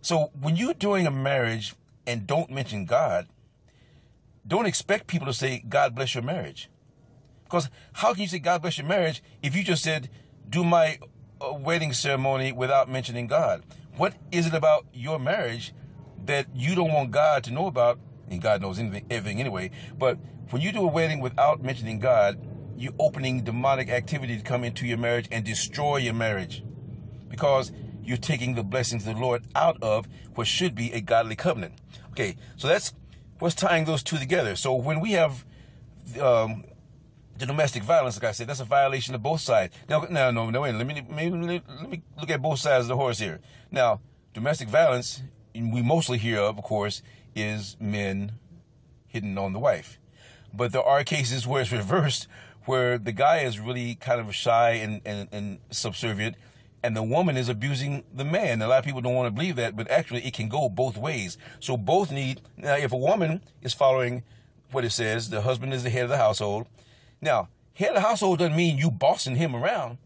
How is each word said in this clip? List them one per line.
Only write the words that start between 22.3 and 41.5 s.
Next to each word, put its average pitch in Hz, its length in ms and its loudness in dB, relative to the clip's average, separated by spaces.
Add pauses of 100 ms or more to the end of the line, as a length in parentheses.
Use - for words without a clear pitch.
you're 120 200 -8
opening 131 460 0
demonic 131 460 0
activity 123 480 -2
to 104 60 -8
come 123 200 -2
into 120 240 -4
your 117 100 0
marriage 120 340 0
and 113 140 -2
destroy 143 520 -2
your 120 180 0
marriage, 104 480 -2 (640)
because 135 440 2 (300)
you're 123 160 -4
taking 123 380 -2
the 113 80 -2
blessings 117 420 -2
of 110 100 -6
the 113 60 -4
Lord 123 220 0 (100)
out 156 300 2
of 107 240 0 (260)
what 113 140 -2
should 170 260 0
be 117 200 -4
a 113 80 -4
godly 113 340 2
covenant. 110 380 -2 (380)
Okay, 101 260 -2 (180)
so 131 120 -6
that's 190 260 2 (440)
what's 165 180 0
tying 165 300 2
those 156 160 0
two - 160 -4
together. 131 380 2
So 131 180 0
when 143 260 0
we 214 120 -2
have, 160 340 2 (760)
um, 113 440 4 (760)
the 135 80 -6
domestic 139 380 0
violence, 131 340 2
like 113 120 -2
I - 40 -2
said, 113 140 -6
that's 135 120 -6
a 127 60 -6
violation 135 500 2
of 110 80 -6
both 151 160 0
sides. 104 340 2 (140)
Now, 151 220 2
no, 139 200 4
no, 113 200 0
no, 123 120 0
wait, 127 140 0
let 117 100 -2
me, 147 100 -6
let 139 140 -10
me, 156 200 -2
let 170 600 -6